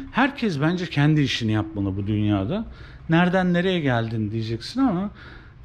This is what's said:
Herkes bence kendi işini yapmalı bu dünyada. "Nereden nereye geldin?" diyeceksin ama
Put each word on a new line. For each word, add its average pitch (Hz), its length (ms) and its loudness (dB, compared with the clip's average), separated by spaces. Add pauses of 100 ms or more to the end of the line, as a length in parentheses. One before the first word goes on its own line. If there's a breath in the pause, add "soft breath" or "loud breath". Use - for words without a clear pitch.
(120)
Herkes 233 500 0
bence 170 240 0
kendi 151 360 4
işini 117 300 0
yapmalı 101 460 -2
bu 101 100 -4
dünyada. 107 580 0 (440 loud breath)
"Nereden 180 440 4
nereye 180 260 2
geldin?" 113 520 0
diyeceksin 113 500 -4
ama 208 300 0 (540 loud breath)